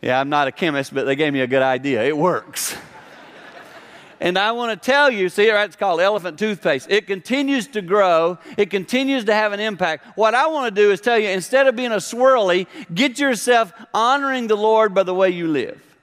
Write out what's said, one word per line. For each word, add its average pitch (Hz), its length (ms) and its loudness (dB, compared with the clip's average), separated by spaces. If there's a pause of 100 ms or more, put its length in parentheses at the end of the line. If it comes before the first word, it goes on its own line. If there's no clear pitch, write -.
Yeah, 127 180 0
I'm 139 80 -4
not 147 200 0
a 127 40 -8
chemist, 143 400 -4
but 135 140 -4
they 135 80 0
gave 147 180 -2
me 135 80 -2
a 127 60 0
good 131 160 2
idea. 131 400 -2
It 147 140 0
works. 151 600 -4 (1400)
And 180 160 -2
I 208 160 0
wanna 240 220 -6
tell 277 340 2
you, 196 200 0
see, 208 200 2
it's 208 280 0
called 180 240 0
elephant 180 360 0
toothpaste. 185 540 -2
It 202 160 0
continues 262 640 -4
to 214 120 -6
grow. 175 560 2 (220)
It 202 100 0
continues 254 580 -2
to 214 80 2
have 214 180 0
an 202 80 -8
impact. 180 440 -4 (120)
What 220 180 2
I 277 140 2
wanna 277 240 -4
do 208 180 4
is 196 100 0
tell 240 180 2
you, 214 100 0
instead 247 400 2
of 247 80 0
being 247 160 -4
a 214 60 -2
swirly, 220 680 2 (260)
get 240 280 0
yourself 240 520 2 (220)
honoring 262 540 0
the 214 80 2
Lord 220 380 2
by 190 100 2
the 180 100 -4
way 190 160 2
you 175 160 -4
live. 143 340 -4 (220)